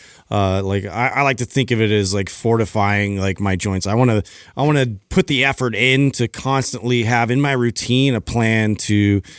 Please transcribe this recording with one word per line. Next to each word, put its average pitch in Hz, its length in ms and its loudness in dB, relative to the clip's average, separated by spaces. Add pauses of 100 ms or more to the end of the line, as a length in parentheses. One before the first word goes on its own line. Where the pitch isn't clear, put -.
(300)
uh, 98 320 0
like, 98 240 -2
I, 110 220 -4
I 135 140 -2
like 135 160 0
to 123 60 -6
think 135 260 -2
of 113 100 2
it 107 120 2
as, 101 200 2
like, 98 160 -2
fortifying, 101 880 0
like, 95 240 -2
my 101 140 0
joints. 92 320 -2
I 101 80 -2
wanna, 117 300 2 (320)
I 123 80 -2
wanna 143 220 2 (220)
put 185 200 0
the 131 160 0
effort 127 320 -2
in 131 360 2
to 120 140 -2
constantly 123 800 -2
have 117 260 2
in 127 100 0
my 143 120 0
routine 123 640 0
a 101 40 -4
plan 110 540 0
to, 101 480 2 (160)